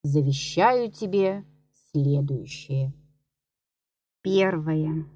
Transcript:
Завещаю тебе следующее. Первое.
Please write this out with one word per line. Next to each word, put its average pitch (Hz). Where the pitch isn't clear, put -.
Завещаю 151
тебе 196
следующее. 139
Первое. 160